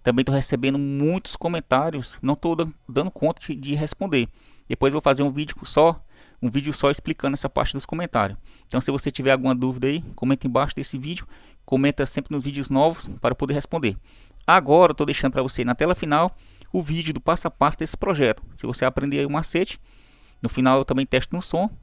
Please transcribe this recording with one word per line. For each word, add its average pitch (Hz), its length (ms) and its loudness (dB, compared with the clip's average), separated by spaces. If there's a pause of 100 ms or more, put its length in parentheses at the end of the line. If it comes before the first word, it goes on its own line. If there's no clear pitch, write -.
Também 123 240 2
tô 139 80 0
recebendo 135 440 0
muitos 143 600 -2
comentários, 147 840 -2
não 139 140 0
tô 170 200 0
dan-, 160 180 -2 (160)
dando 147 220 -2
conta - 280 -2
de, 151 160 -8
de 135 180 -6
responder. 147 540 -2 (400)
Depois 139 240 0
eu 151 80 -2
vou - 40 -6
fazer 143 200 2
um 143 60 2
vídeo 143 340 -6
só, 160 400 2 (380)
um 123 80 -2
vídeo 143 240 -2
só 143 180 2
explicando 143 440 -4
essa - 120 -4
parte - 260 -2
dos 139 120 -4
comentários. 120 520 -2 (300)
Então 127 140 -2
se - 100 0
você 139 180 -2
tiver 135 220 2
alguma 131 240 4
dúvida 127 320 -2
aí, 156 140 -2 (120)
comenta 131 320 -2
embaixo 131 300 0
desse 135 220 -6
vídeo, 151 280 -8 (380)
comenta 139 420 2
sempre - 280 -6
nos 139 100 -4
vídeos 139 260 -6
novos 147 380 2 (140)
para 123 100 2
eu 127 40 -2
poder 143 180 -2
responder. 139 420 -2 (500)
Agora 165 460 8
eu 147 40 -2
tô 151 100 0
deixando 139 260 0
pra 131 120 0
você 127 200 -2
na 123 120 0
tela 170 200 2
final 160 400 0 (340)
o 180 120 0
vídeo 160 320 -4
do 123 80 -6
passo 170 260 0
a - 40 -2
passo - 260 2
desse - 180 -4
projeto. 143 480 2 (120)
Se - 100 -12
você 123 180 -2
aprender 143 360 0
aí 143 60 0
o 143 40 -6
macete, 160 500 -2 (640)
no 117 80 -4
final 131 300 4
eu 135 60 0
também 135 200 0
testo - 280 0
no 180 80 -4
som 185 280 -2 (140)